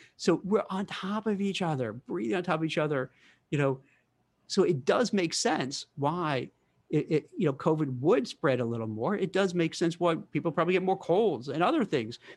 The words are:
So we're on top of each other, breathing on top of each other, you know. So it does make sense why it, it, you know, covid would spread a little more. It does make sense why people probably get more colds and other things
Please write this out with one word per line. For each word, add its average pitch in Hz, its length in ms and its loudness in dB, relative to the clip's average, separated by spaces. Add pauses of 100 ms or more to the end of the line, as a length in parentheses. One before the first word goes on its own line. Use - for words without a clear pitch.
(160)
So - 300 2
we're 202 240 0
on 190 160 -4
top 208 420 -6
of 196 140 0
each 196 200 -2
other, 131 300 -2
breathing 190 460 -4
on 180 60 -2
top 165 160 0
of 160 60 -2
each 156 120 -4
other, 147 340 0 (380)
you 151 80 0
know. 135 240 2 (680)
So 190 160 4
it 143 220 0
does 220 260 2
make 180 220 0
sense 143 540 -2 (100)
why 147 520 -2 (400)
it, 151 200 0
it, 151 260 0
you 247 100 0
know, 139 80 2
covid 151 460 0
would 226 260 4
spread 131 360 0
a 117 40 0
little 117 220 -4
more. 117 280 -2
It 185 180 -4
does 190 200 2
make 165 220 0
sense 170 240 0
why 170 160 2 (160)
people 151 200 -2
probably 170 220 2
get 185 100 2
more 185 140 0
colds 170 520 0
and 151 120 -2
other 262 220 2
things 117 360 -2 (180)